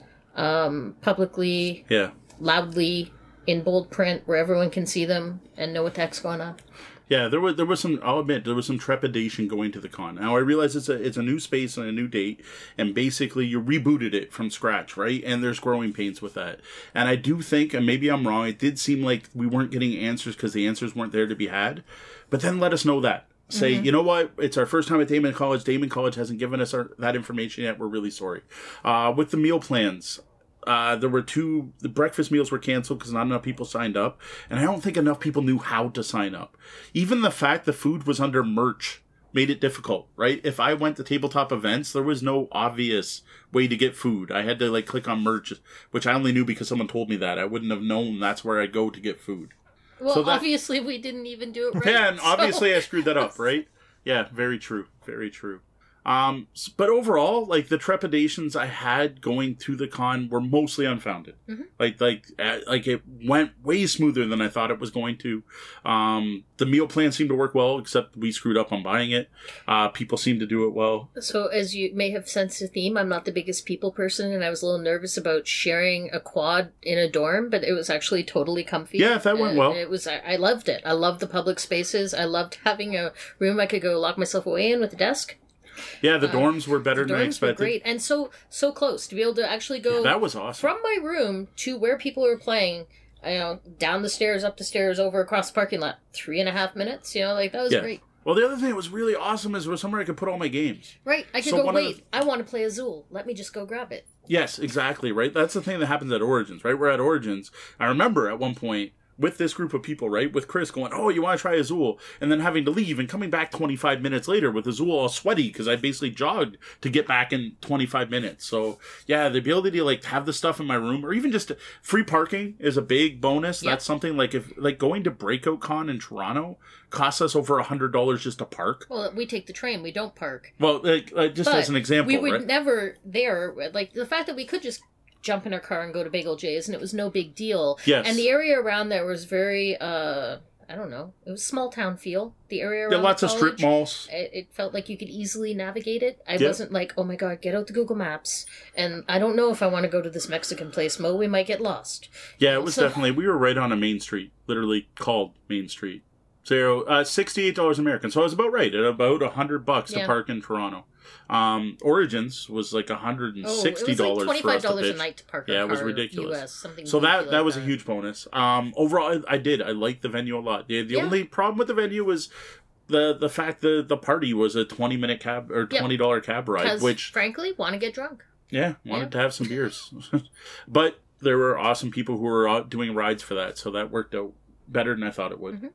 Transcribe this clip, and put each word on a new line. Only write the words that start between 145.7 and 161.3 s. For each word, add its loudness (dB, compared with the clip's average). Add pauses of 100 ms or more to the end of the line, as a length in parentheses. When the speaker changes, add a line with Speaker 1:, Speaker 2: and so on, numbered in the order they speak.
Speaker 1:
it. -4
I -2
Speaker 2:
Yep. 4
Speaker 1:
wasn't -4
like, -4
"Oh 0
my -4
God, -4
get -2
out -4
the -14
Google 0
Maps." -6 (300)
And -4
I 2
don't 2
know 4
if -2
I 2
wanna 2
go 0
to -4
this -6
Mexican -6
place, -2
Mo, 0
we 0
might 2
get -2
lost. -6 (300)
Speaker 2:
Yeah, 6
it 2
was -2
Speaker 1:
So 4
Speaker 2:
definitely, 4
we 0
were 4
right 4
on 2
a 4
main 2
street, -6 (160)
literally 0
called 0 (160)
Main -4
Street. -10 (420)
So, 2
uh, 4
sixty-eight 0
dollars 4
American. 0
So 2
I 6
was 2
about 2
right, 2
at 4
about 4
a 2
hundred -2
bucks 2
to -4
Speaker 1:
Yeah. -2
Speaker 2:
park 0
in -4
Toronto. -6 (460)